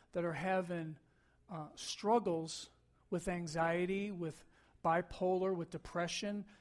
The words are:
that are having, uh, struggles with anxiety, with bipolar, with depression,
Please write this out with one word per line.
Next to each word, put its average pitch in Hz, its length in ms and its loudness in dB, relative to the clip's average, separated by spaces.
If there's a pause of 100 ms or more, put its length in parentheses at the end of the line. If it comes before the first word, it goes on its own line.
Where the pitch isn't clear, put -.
(120)
that 175 140 0
are 165 80 0
having, 170 640 0 (540)
uh, 156 220 -8
struggles 190 960 0 (400)
with 175 180 -2
anxiety, 175 840 0
with 170 320 -6 (420)
bipolar, 180 720 2
with 170 160 -4
depression, 180 720 -2 (180)